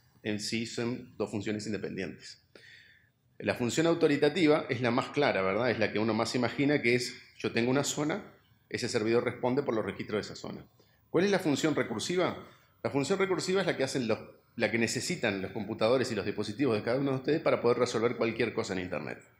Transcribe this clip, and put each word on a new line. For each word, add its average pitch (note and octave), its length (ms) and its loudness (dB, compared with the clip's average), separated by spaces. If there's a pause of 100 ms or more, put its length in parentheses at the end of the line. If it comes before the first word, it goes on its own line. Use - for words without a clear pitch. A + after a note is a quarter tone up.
(220)
en G#2 180 -4
sí A2+ 280 -4
son A#2+ 500 -6
dos G#2 140 -2
funciones G#2+ 340 -4
independientes. F#2 720 -8 (1000)
La G2 160 0
función A#2+ 320 0
autoritativa D3+ 840 4
es B2 120 -2
la A#2+ 100 2
más C3 180 0
clara, A2+ 320 2
¿verdad? G#2 300 2
Es A2 80 0
la G#2 120 2
que G2+ 60 -2
uno A2 160 2
más A2 220 0
imagina, C3+ 480 2
que A#2+ 100 4
es, - 260 -2 (200)
yo A2 120 -2
tengo A#2 200 2
una C#3+ 120 2
zona, D#3 480 -4 (380)
ese A#2 180 -4
servidor A2+ 360 2
responde B2 400 0
por A#2+ 100 -2
los G#2+ 100 0
registros G#2 340 -4
de F#2+ 140 -4
esa - 80 -14
zona. - 240 -12 (460)
¿Cuál F3 160 4
es G3+ 60 4
la F#3 80 4
función D#3 340 2
recursiva? F3+ 760 -2 (360)
La A2+ 80 -2
función C#3 260 0
recursiva F#3 440 0
es F3 40 0
la D3 100 2
que C3 80 0
hacen B2+ 240 -2
los, G#2+ 120 2 (380)
la A2+ 120 2
que A2 80 -2
necesitan A2+ 640 0
los F#2+ 120 -6
computadores A2+ 580 0
y A2 40 -2
los G2 80 -2
dispositivos G#2+ 540 0
de G#2 60 -2
cada A#2+ 160 0
uno C#3 100 0
de C3 80 0
ustedes D3+ 240 0
para C3 220 2
poder A#2+ 160 4
resolver A#2+ 360 2
cualquier A2+ 380 0
cosa G#2+ 200 -2
en F#2 80 -2
Internet. D2 420 -6 (160)